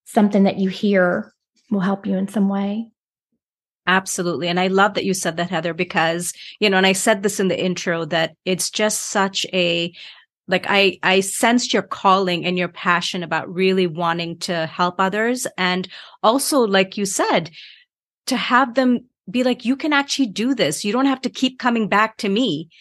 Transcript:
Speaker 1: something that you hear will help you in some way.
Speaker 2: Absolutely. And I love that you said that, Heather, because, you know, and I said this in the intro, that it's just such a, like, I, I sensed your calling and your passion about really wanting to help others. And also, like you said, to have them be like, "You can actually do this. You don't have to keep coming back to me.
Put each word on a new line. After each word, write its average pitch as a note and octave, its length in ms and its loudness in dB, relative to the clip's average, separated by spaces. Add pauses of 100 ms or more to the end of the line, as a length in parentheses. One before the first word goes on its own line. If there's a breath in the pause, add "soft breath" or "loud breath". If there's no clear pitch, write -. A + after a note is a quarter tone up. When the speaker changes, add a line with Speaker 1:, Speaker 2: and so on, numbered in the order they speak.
Speaker 1:
something G#3 400 4
that G3 160 2
you F#3+ 100 0
hear F#3 640 0 (380)
will G3+ 80 0
help G3 260 -2
you G3 100 -2
in G3 120 -2
some G3 220 0
way. G3+ 420 -4 (960)
Speaker 2:
Absolutely. F3 640 -2
And F3 100 0
I F#3 80 2
love G3 280 4
that F#3+ 100 -2
you F#3+ 80 0
said E3 240 -4
that, F3 120 -2
Heather, E3+ 240 -2
because, E3+ 600 -2 (260 loud breath)
you G#3 100 2
know, F#3+ 80 4
and F#3+ 80 4
I F#3+ 80 6
said G3+ 300 0
this G#3 160 0
in G3 80 2
the E3+ 160 0
intro, F3 420 -2
that D#3+ 380 -2
it's F3+ 260 -2
just - 340 -2
such G3 500 -2
a, F3 400 0 (540 loud breath)
like, F#3 220 -2
I, G3 320 2
I F#3+ 200 2
sensed A#3+ 520 0
your G#3+ 80 2
calling F#3 640 0
and F3+ 100 0
your F3+ 120 0
passion F3 560 -2
about D#3+ 280 -4
really F#3 360 2
wanting E3+ 520 -4
to E3 280 -4
help F3+ 320 0
others. A3 480 0 (100)
And F#3 300 0 (340 loud breath)
also, C4+ 400 2
like F#3+ 360 2
you G3+ 80 -2
said, A#3 440 0 (760 loud breath)
to B3+ 100 0
have B3 380 2
them B3+ 300 2 (260)
be B3 120 0
like, B3 220 -2
"You C4 100 2
can D4+ 180 -4
actually C#4 340 0
do G#3+ 260 -2
this. E3 320 0
You G#3 80 0
don't C4 140 2
have C4 140 0
to - 80 -2
keep B3+ 300 -2
coming A#3 280 0
back G#3+ 300 0
to G#3 120 -2
me. F#3+ 400 0 (120 soft breath)